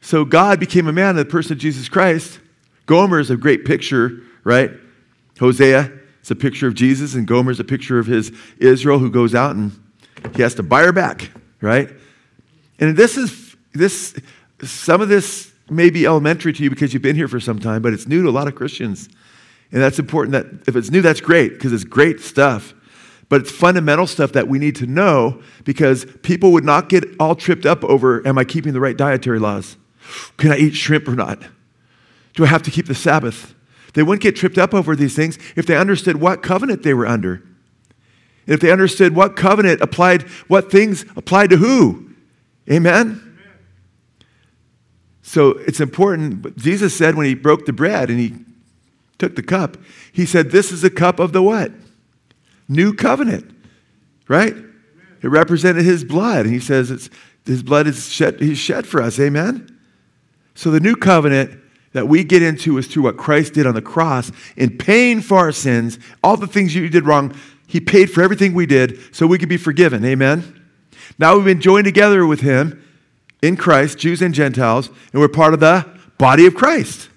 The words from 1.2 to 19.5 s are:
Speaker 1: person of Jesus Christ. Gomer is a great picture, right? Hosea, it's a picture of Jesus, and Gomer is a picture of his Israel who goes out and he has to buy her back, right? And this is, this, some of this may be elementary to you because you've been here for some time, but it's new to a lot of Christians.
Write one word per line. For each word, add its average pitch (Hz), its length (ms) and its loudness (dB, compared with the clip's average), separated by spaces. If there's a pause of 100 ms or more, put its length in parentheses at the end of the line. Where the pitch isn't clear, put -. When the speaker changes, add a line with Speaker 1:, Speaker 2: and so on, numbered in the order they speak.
Speaker 1:
person 160 280 -6
of 143 60 -8
Jesus 131 300 -6
Christ. 175 520 -2 (460)
Gomer 175 340 2
is 135 100 -4
a 127 60 0
great 135 280 0
picture, 131 580 -2 (200)
right? 123 300 0 (680)
Hosea, 135 540 2 (260)
it's - 140 -10
a - 20 -4
picture 139 320 -6
of 120 80 -2
Jesus, 131 400 -2
and 120 100 -4
Gomer 123 280 0
is 120 80 -8
a 117 40 -6
picture 131 360 -4
of 110 60 -4
his 113 260 -4 (260)
Israel 131 400 4
who 127 140 -2
goes 117 200 0
out 127 220 -2
and 104 160 -6 (640)
he 123 80 -2
has 117 140 -2
to 107 80 -8
buy 127 180 2
her 175 80 4
back, 175 400 -4 (300)
right? 127 280 -2 (920)
And 156 160 0
this 233 200 4
is, - 380 -8 (180)
this, - 440 -4 (440)
some 170 400 -2
of 214 80 -4
this - 440 -2 (180)
may 170 180 4
be 165 160 0
elementary 160 480 0
to 143 120 -6
you 139 60 0
because 135 220 -4
you've 127 80 -4
been 127 140 -2
here 151 140 -2
for 120 100 -6
some 107 220 -6
time, 110 200 -4
but 113 120 -2
it's - 160 -8
new 170 160 0
to 165 40 2
a - 20 0
lot 139 180 -2
of 135 80 -12
Christians. 117 520 -10 (640)